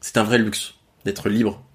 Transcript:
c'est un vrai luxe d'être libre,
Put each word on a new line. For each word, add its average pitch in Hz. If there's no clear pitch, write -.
c'est -
un 110
vrai 117
luxe 107
d'être -
libre, 107